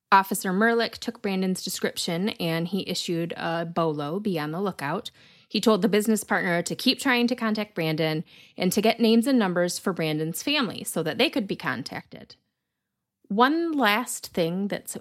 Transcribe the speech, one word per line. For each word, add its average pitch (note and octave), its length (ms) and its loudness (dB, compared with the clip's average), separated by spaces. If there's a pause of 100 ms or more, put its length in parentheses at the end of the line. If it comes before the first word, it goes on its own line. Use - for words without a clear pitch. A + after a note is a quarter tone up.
(140)
Officer F#3+ 400 2
Merlick A3+ 440 2
took - 240 -8
Brandon's F#3+ 420 -2
description F#3 640 -4
and E3 400 -2
he F#3+ 180 -4
issued E3+ 480 -4
a E3 300 -4
bolo, E3 540 -2
"Be G3 200 -2
on D3 120 -4
the F3 100 -4
lookout." F3 500 -4 (360)
He G#3+ 120 -2
told G#3 220 4
the A3 80 2
business G#3 340 2
partner F3 380 0
to E3+ 160 -4
keep B3 200 2
trying A#3+ 300 2
to B3 80 0
contact G#3+ 400 -4
Brandon D#3+ 480 0 (320)
and F#3 160 0
to G#3 100 2
get A3+ 200 2
names A3+ 260 6
and C4+ 100 4
numbers F3+ 400 0
for - 140 -2
Brandon's D#3+ 500 -2
family C#4+ 440 -2
so - 180 -4
that D#3+ 140 -2
they D#4+ 120 2
could C4+ 160 -2
be - 120 -6
contacted. - 800 -10 (920)
One D4+ 460 2
last A#3+ 540 0
thing F#3 420 -2
that's - 320 -8